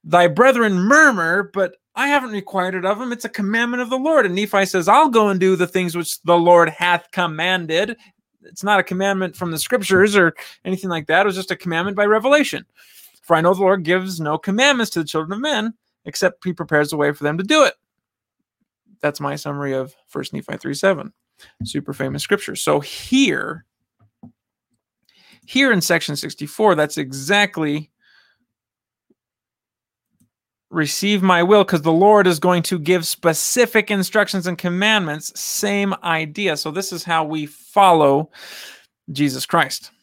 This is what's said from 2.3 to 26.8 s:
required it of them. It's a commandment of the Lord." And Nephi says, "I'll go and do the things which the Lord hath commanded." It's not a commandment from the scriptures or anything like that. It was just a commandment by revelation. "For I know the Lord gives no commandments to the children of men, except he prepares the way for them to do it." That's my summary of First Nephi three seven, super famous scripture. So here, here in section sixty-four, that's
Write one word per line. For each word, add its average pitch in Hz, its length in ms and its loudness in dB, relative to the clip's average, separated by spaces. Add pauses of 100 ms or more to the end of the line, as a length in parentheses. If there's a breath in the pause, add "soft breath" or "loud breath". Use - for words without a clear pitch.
required 190 460 -4
it 180 80 -6
of 202 160 -2
them. 247 100 -8
It's 240 140 -10
a 226 40 -8
commandment 233 540 -2
of 233 80 -8
the 262 80 -4
Lord." 294 260 2
And 180 100 -2
Nephi 196 320 0
says, 180 200 -2
"I'll 277 220 6
go 220 200 4
and 190 120 0
do 185 160 4
the 175 100 0
things 175 300 -4
which - 260 -8
the 170 160 4
Lord 170 300 6
hath 175 420 -2
commanded." 175 840 -2 (460 soft breath)
It's - 200 -18
not 202 160 2
a 185 60 0
commandment 190 500 -4
from 175 160 -6
the 160 80 -6
scriptures 202 560 2
or 175 200 4 (300 loud breath)
anything 185 260 -6
like 160 180 -6
that. 170 140 4
It 208 40 2
was 190 80 -2
just 185 160 -8
a 180 60 -4
commandment 185 400 -4
by 208 100 2
revelation. 247 580 2 (580 soft breath)
"For 170 120 2
I 160 60 4
know 175 120 4
the 190 100 0
Lord 190 200 2
gives 180 380 -2
no 151 180 -2
commandments 240 540 0
to 170 80 -2
the 151 80 -6
children 160 240 -6
of 202 80 -8
men, 226 340 -4 (300)
except - 400 -8
he 185 80 -4
prepares 151 380 -2
the 160 60 -6
way 147 160 0
for 147 120 -10
them 151 120 -2
to 190 80 -6
do 302 200 4
it." - 100 0 (1300)
That's 147 200 -4
my 143 140 -6
summary 143 400 -6
of 131 200 -6 (120)
First 143 260 -10
Nephi - 240 -10
three - 180 -8
seven, 170 380 -2 (520 soft breath)
super 143 280 -8
famous 139 300 -6
scripture. - 320 -4
So 151 240 -2
here, 165 840 -2 (1800 soft breath)
here 262 280 2
in 185 80 4
section 160 340 -2
sixty-four, 165 640 0
that's 151 200 -2